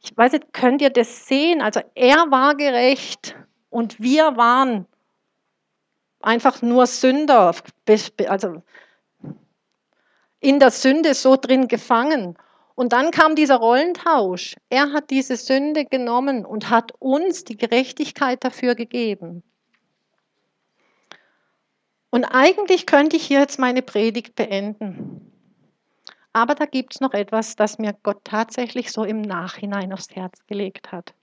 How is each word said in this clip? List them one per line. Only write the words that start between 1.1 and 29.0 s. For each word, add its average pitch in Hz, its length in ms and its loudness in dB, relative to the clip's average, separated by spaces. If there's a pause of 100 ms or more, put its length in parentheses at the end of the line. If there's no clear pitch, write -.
sehen? 302 340 0
Also 214 200 -2 (120)
er 294 380 4
war 277 240 2
gerecht 262 800 -2 (340)
und 233 320 -6
wir 285 340 2
waren 240 520 2 (1300)
einfach 233 420 0
nur 240 240 4
Sünder, 254 640 4 (320)
be-, 214 140 4 (180)
be-, 170 140 -4
also 185 320 -6 (1800)
in 277 160 4
der 262 120 8
Sünde 294 420 2
so 262 220 4
drin 262 320 0
gefangen. 233 680 -2 (380)
Und 240 200 -2
dann 285 180 2
kam 311 240 4
dieser 277 220 4
Rollentausch. 240 1000 0 (140)
Er 277 220 0
hat 294 200 -6
diese 262 240 -2
Sünde 277 500 -2
genommen 254 600 -4
und 214 240 -8
hat 233 260 0
uns 302 460 -2
die 220 140 -14
Gerechtigkeit 254 840 -4
dafür 247 300 -2
gegeben. 214 680 -8 (2750)
Und 247 160 0
eigentlich 359 600 2
könnte 302 300 4
ich 311 60 -2
hier 277 160 2
jetzt 277 200 0
meine 254 240 0
Predigt 226 500 -4
beenden. 202 1000 -8 (1000)
Aber 240 220 0
da 302 100 -2
gibt's 262 360 -8
noch 269 120 -2
etwas, 214 420 -4
das 208 220 -2
mir 214 240 -6
Gott 202 220 -6
tatsächlich 226 680 -6
so 220 120 -6